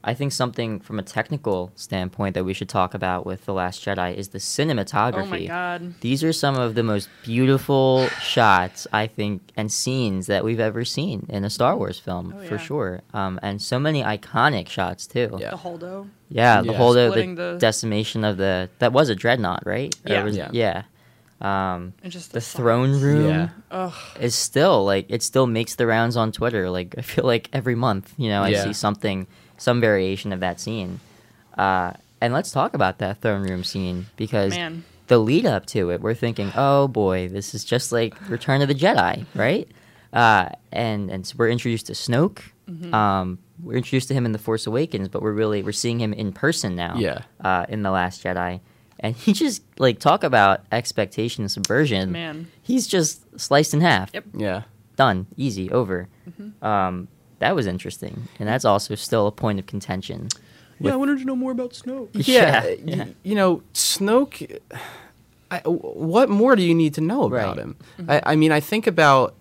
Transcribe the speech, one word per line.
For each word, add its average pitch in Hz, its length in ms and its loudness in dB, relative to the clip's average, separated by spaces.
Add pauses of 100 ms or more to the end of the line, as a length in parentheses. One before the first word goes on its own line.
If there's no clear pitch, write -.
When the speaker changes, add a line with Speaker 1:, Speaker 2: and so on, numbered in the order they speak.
Speaker 1:
I 117 100 -2
think 139 160 -4
something 117 480 -4
from 104 220 -8
a - 20 -8
technical 98 720 -4
standpoint 92 600 -6
that 92 80 -2
we 92 100 -4
should 92 140 -8
talk 92 260 0
about 92 320 -4
with 95 180 -10
The 101 80 -6
Last 90 320 -4
Jedi 92 300 -4
is 98 140 -10
the 101 100 -12
cinematography. 107 840 -2
Speaker 2:
Oh - 20 -8
my - 200 -6
God. 175 540 -8
Speaker 1:
These 135 220 -2
are 160 100 2
some 143 240 0
of 117 200 -2
the 117 80 0
most 104 240 -2 (160)
beautiful 131 840 2 (160)
shots, 95 680 4
I 110 160 0
think, 104 340 -4 (140)
and 107 160 -4
scenes 110 560 -2
that 101 160 0
we've 113 160 0
ever 110 240 0
seen 135 440 -6
in 98 160 -4
a 104 60 -2
Star 131 260 0
Wars 92 220 -6
film, 90 400 -8
Speaker 2:
Oh, 196 60 -18
Speaker 1:
for - 100 -8
Speaker 2:
yeah. 104 60 -6
Speaker 1:
sure. 98 420 -6 (100)
Um, 95 300 -6
and 101 180 -6
so 131 200 -4
many 147 240 0
iconic 107 640 0
shots, 90 400 -6
too. 117 320 -2
Speaker 3:
Yeah. 107 100 -10
Speaker 2:
The - 60 -10
Holdo. 180 520 -14 (200)
Speaker 1:
Yeah, 113 340 6
the 117 100 -2
Speaker 3:
Yeah. 107 60 -2
Speaker 1:
Holdo, 120 320 8
Speaker 2:
Splitting 175 240 0
Speaker 1:
the 175 200 -6
Speaker 2:
the 87 40 -10
Speaker 1:
decimation 110 680 0
of 104 120 0
the, 92 420 0
that 120 140 4
was 139 160 4
a 107 80 0
dreadnought, 113 500 0
right? 120 260 -4 (140)
Or 101 60 -2
Speaker 2:
Yeah. 95 100 0
Speaker 1:
was, 104 140 -2
Speaker 3:
Yeah. 80 160 -6
Speaker 1:
yeah. 104 300 0 (580)
Um, 95 520 -4 (100)
Speaker 2:
And 180 100 -14
just 175 200 -16
Speaker 1:
the 117 60 -6
Speaker 2:
the - 20 -4
Speaker 1:
throne 123 540 2
Speaker 2:
size. 139 80 2
Speaker 1:
room 151 260 4
Speaker 3:
Yeah. 160 200 0 (220)
Speaker 2:
Ugh. 185 220 -6 (280)
Speaker 1:
is 120 140 0
still, 139 500 4
like, 98 240 2
it 113 140 -2
still 131 240 2
makes 113 300 -2
the 120 100 2
rounds 117 300 2
on 110 160 2
Twitter. 110 360 -2
Like, 90 300 -4
I - 40 -8
feel - 220 -2
like 117 280 2
every 123 240 0
month, 110 400 -2
you 123 120 -2
know, 101 140 2
I 98 60 2
Speaker 3:
Yeah. 101 160 2
Speaker 1:
see 101 80 -4
something, 101 540 -2 (300)
some 120 240 2
variation 98 520 2
of 90 80 -6
that 90 200 -4
scene. 95 380 -8 (580)
Uh, 95 360 2 (280)
and 120 140 0
let's 165 160 -2
talk 139 240 0
about 98 240 0
that 101 220 -4
throne 101 220 0
room 92 200 -4
scene, 90 440 -6 (100)
because 104 400 0
Speaker 2:
Man. 165 260 -8 (240)
Speaker 1:
the 123 120 6
lead 139 280 4
up 110 200 0
to 92 240 -2
it, 87 100 -2
we're 107 140 -2
thinking, 110 420 -4
"Oh 139 320 4
boy, 92 400 0
this 98 260 -8
is 107 100 -8
just - 280 -2
like 117 220 0 (140)
Return 135 340 0
of 139 60 2
the 147 60 2
Jedi," 123 500 2 (100)
right? 135 340 0 (440)
Uh, 110 360 6 (240)
and, 107 380 -2
and 92 160 -8
so - 120 -14
we're 117 120 4
introduced 117 360 -2
to 107 60 -10
Snoke. 120 460 -2 (300)
Speaker 2:
Mm-hmm. 175 260 -10
Speaker 1:
Um, 95 440 2 (240)
we're 117 140 -6
introduced 127 320 -2
to 135 60 -2
him 123 120 2
in 110 60 0
The 107 60 -4
Force 110 280 -2
Awakens, 110 420 -2
but 95 140 -6
we're 107 100 0
really, 107 300 0
we're 101 100 -4
seeing 117 280 -2
him 107 120 -2
in 101 200 -4
person 107 420 -2
now, 87 220 -4
Speaker 3:
Yeah. 95 240 -2 (240)
Speaker 1:
uh, 92 240 2
in 107 140 -6
The 98 80 0
Last 90 340 0
Jedi. 90 360 -4 (400)
And 113 140 -4
he - 180 0
just, 254 300 0 (160)
like, 127 220 2
talk 175 240 4
about 104 360 6 (120)
expectation 110 760 -2
subversion. 101 600 0
Speaker 2:
Man. 165 380 -8 (140)
Speaker 1:
He's 247 260 0
just 170 340 0 (180)
sliced 147 340 2
in 147 60 4
half. 117 320 4
Speaker 2:
Yep. - 120 -10 (120)
Speaker 3:
Yeah. 101 260 -4 (340)
Speaker 1:
Done. 101 300 4 (100)
Easy. 95 340 -4
Over. 92 380 -2 (200)
Speaker 2:
Mm-hmm. 208 360 -18
Speaker 1:
Um, 92 420 0 (320)
that 165 160 0
was 131 140 0
interesting. - 580 -10 (140)
And 104 80 -4
that's 123 160 -2
also 104 320 2
still 107 320 0
a 104 40 -2
point 104 280 -2
of 95 60 -12
contention. 92 600 -8 (520)
Speaker 2:
Yeah, - 120 0
I 262 40 0
Speaker 1:
With 262 120 0
Speaker 2:
wanted 285 120 0
to 262 60 -10
know 262 100 -2
more 262 160 -2
about 247 220 -6
Snoke. 254 400 -10
Speaker 3:
Yeah, 196 100 0
Speaker 1:
Yeah, 190 400 6
Speaker 3:
y-, 90 200 -2
Speaker 1:
yeah. 160 200 -4 (180)
Speaker 3:
you 208 140 -2
know, 185 260 4 (100)
Snoke, - 880 0 (920)
I, 180 100 -6
what 170 680 2
more 220 280 6
do 190 60 4
you 170 120 6
need 160 200 4
to 156 60 -4
know 214 240 0
about 113 320 0
Speaker 1:
Right. - 20 -8
Speaker 3:
him? - 180 -10 (240)
Speaker 2:
Mm-hmm. 165 100 -6
Speaker 3:
I, 147 160 4
I 156 100 4
mean, 156 160 6
I 151 80 4
think 214 280 -2
about 147 520 6